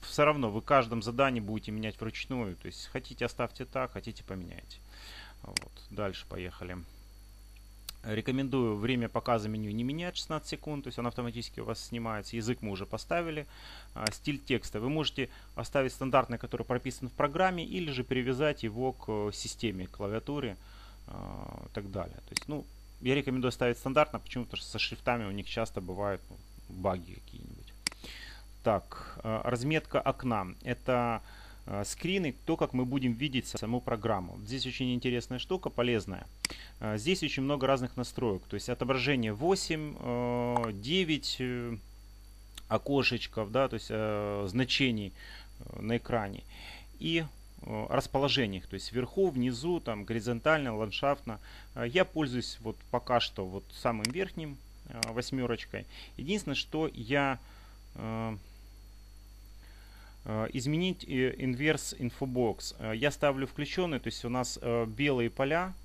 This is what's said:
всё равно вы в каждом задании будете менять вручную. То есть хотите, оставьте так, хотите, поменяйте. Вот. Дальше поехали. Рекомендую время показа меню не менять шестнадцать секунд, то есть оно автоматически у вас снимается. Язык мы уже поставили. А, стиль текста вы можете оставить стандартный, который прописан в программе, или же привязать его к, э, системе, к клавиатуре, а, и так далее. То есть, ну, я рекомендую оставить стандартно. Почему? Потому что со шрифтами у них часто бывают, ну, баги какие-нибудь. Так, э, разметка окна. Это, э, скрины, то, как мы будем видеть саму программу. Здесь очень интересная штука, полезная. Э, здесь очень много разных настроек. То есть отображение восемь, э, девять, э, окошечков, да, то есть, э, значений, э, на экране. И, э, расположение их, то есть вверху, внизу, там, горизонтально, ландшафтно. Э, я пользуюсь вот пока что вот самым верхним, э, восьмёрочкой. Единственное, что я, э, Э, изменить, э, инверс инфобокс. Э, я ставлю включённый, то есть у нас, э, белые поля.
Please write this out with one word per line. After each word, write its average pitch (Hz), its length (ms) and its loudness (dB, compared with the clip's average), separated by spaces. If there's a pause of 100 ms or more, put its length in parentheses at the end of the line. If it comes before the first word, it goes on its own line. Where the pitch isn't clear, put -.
всё - 240 4
равно 147 240 6
вы 107 120 0
в - 40 -10
каждом 117 380 6
задании 123 360 4
будете 107 320 -4
менять 107 300 -4
вручную. 113 540 -2
То - 120 -10
есть - 200 -10
хотите, - 380 -4
оставьте 120 400 -2
так, 131 260 -2
хотите, - 320 -8
поменяйте. 87 560 -10 (640)
Вот. - 280 -8 (200)
Дальше 101 360 -4
поехали. 90 500 -8 (1300)
Рекомендую 123 760 2
время 117 320 2
показа 113 400 2
меню 107 220 -2
не 110 120 0
менять 165 320 -2
шестнадцать - 340 -4
секунд, 151 340 -4
то - 40 -6
есть 123 120 -8
оно 120 100 2
автоматически 120 500 -6
у 113 60 -4
вас 110 140 -2
снимается. 113 580 -4
Язык 117 240 0
мы 107 100 -2
уже 95 140 -4
поставили. 160 600 -2 (500)
А, - 160 -2
стиль 143 280 -2
текста - 400 0
вы 120 100 0
можете 143 400 0 (260)
оставить 131 360 2
стандартный, 123 460 4
который 117 260 -4
прописан 123 460 -2
в - 20 -14
программе, 170 540 4
или 175 260 -2
же 127 120 0
привязать 131 600 2
его 117 300 0
к, - 160 -10
э, 104 240 2
системе, 95 540 -2
к - 40 -10
клавиатуре, 113 640 -2 (520)
а, - 580 -8
и - 80 -14
так 101 180 -6
далее. 90 240 -4
То - 160 -14
есть, - 160 -4
ну, 143 180 -4 (360)
я 127 140 4
рекомендую 127 340 2
оставить 120 280 2
стандартно. 135 420 4
Почему? 120 260 -4
Потому - 160 -8
что - 100 -10
со 107 80 -4
шрифтами 120 460 0
у 98 60 -4
них 98 180 -4
часто 110 320 -2
бывают, 92 480 -2
ну, 95 80 -14 (320)
баги 92 440 0
какие-нибудь. - 600 -14 (880)
Так, - 600 2
э, 110 200 0
разметка 139 560 2
окна. 117 480 2 (160)
Это, 120 580 2 (440)
э, 101 200 0
скрины, 175 480 0 (120)
то, 165 120 4
как - 160 2
мы 127 120 4
будем 127 280 4
видеть 127 340 0
саму 117 340 0
программу. 104 640 0
Здесь 127 200 -2
очень 127 280 0
интересная 123 460 0
штука, 180 300 0
полезная. 117 560 2 (540)
Э, 107 180 0
здесь 160 260 4
очень 139 200 2
много 135 240 4
разных 127 300 4
настроек. 117 500 2
То - 80 -4
есть 101 140 -4
отображение 123 640 4
восемь, 156 680 2
э, 120 720 2
девять, 151 680 2
э, 123 380 -2 (880)
окошечков, 113 840 2
да, 131 160 6
то 117 80 -2
есть, 110 140 -4
э, 104 600 0
значений, 113 640 4 (460)
э, - 220 -10
на 113 160 2
экране. 104 460 -2 (560)
И, 160 260 2 (360)
э, 107 280 -4
расположение 131 720 4
их, - 60 -14
то - 80 -8
есть - 180 -6
вверху, 127 360 4
внизу, 131 500 2
там, 107 260 -4
горизонтально, 117 720 4
ландшафтно. 110 640 0 (360)
Э, 120 120 0
я 180 180 6
пользуюсь 131 560 0
вот 110 160 -6 (140)
пока 120 280 4
что - 260 -2
вот 95 180 -6 (180)
самым 113 220 2
верхним, 151 540 -2 (320)
э, 120 120 -6 (120)
восьмёрочкой. 117 720 0 (320)
Единственное, 143 380 0
что 156 380 0
я, 135 460 2 (560)
э, 113 420 -2 (1900)
Э, 110 220 0
изменить, 156 540 2
э, 127 320 2
инверс 131 640 2
инфобокс. 123 800 2
Э, 110 140 -2
я 127 180 4
ставлю 135 360 2
включённый, 151 520 0
то - 80 -4
есть - 180 -4
у 120 40 0
нас, 123 320 0
э, 117 240 2
белые 120 440 4
поля. 165 440 2 (120)